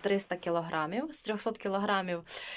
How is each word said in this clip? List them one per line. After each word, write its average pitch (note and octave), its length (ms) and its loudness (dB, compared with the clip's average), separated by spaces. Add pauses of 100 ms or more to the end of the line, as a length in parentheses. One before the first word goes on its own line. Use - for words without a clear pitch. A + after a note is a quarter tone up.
триста G3 340 2
кілограмів. E3+ 800 0
З - 60 -4
трьохсот A3 360 -2
кілограмів, F#3+ 680 0 (340)